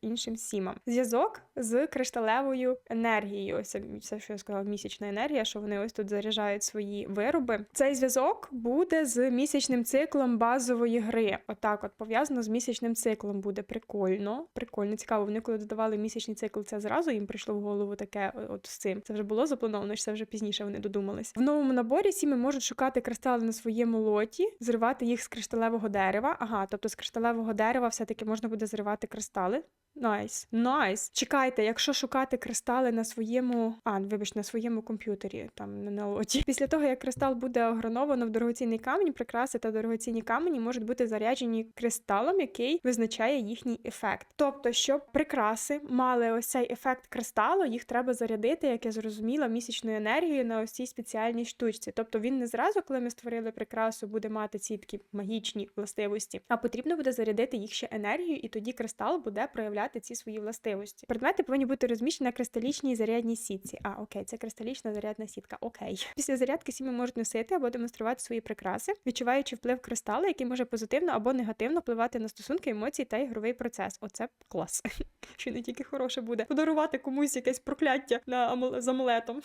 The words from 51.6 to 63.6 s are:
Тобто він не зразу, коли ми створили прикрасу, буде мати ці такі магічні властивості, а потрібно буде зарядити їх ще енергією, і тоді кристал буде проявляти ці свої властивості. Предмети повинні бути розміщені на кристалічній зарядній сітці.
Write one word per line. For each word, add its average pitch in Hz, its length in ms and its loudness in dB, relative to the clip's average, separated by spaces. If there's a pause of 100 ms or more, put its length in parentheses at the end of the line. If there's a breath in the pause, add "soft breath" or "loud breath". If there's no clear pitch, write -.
Тобто 226 280 -2
він 247 180 0
не 247 80 0
зразу, 330 360 2
коли 262 180 -2
ми 240 100 -2
створили 233 400 -6
прикрасу, 220 560 -2
буде 214 220 -4
мати 214 300 -4
ці 208 180 -6
такі 202 240 -10 (120)
магічні 208 640 -4
властивості, 208 720 -4
а 233 80 2
потрібно 240 400 -2
буде 262 160 2
зарядити 226 440 0
їх 214 160 -6
ще - 180 -6
енергією, 269 520 -2
і 226 60 -4
тоді 220 240 -6
кристал 233 460 -2
буде 220 360 -4
проявляти 214 460 -4
ці - 140 -12
свої 214 260 -8
властивості. 208 640 -6
Предмети 254 360 0
повинні 269 240 0
бути 254 200 2
розміщені 240 420 0
на 247 40 0
кристалічній 247 640 -2
зарядній 226 400 0
сітці. 196 460 -8